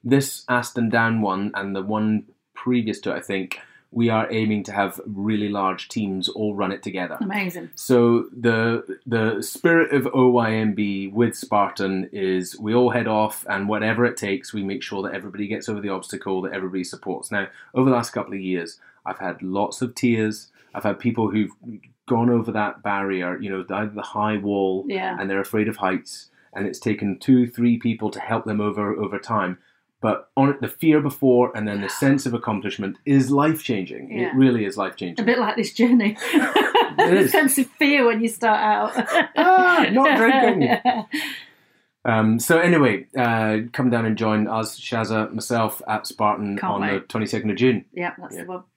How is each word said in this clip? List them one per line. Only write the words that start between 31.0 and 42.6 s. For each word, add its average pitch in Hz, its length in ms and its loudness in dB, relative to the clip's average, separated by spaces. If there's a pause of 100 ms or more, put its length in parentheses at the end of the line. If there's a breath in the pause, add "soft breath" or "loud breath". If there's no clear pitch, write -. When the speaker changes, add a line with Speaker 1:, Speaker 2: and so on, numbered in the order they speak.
Speaker 1:
before 123 540 4
and 107 120 -4
then 104 100 -4
the 101 100 -4
Speaker 2:
Yeah. - 100 -8
Speaker 1:
sense 139 300 2
of 120 80 -2
accomplishment 104 720 -4
is 139 260 4
life-changing. 143 800 0
Speaker 2:
Yeah. 120 160 -2
Speaker 1:
It 127 80 -4
really 123 300 6
is 98 120 -6
life-changing. 95 460 -4
Speaker 2:
A - 20 0
bit 247 140 2
like 214 160 0
this - 180 -4
journey. 226 500 4
<laughs> - 100 -4
Speaker 1:
It - 640 2
Speaker 2:
The 370 240 6
Speaker 1:
is. - 100 2
Speaker 2:
sense 269 260 4
of 262 100 0 (120)
fear 285 260 4
when 226 160 2
you 233 60 0
start 220 320 2
out. 214 480 0 (240)
<laughs> - 60 -2
Speaker 1:
Ah, 359 540 6
not 269 260 4
drinking. 233 460 4
Speaker 2:
Yeah. 240 400 0 (1040 loud breath)
Speaker 1:
Um, 110 320 4
so 165 220 4
anyway, 151 480 4 (100)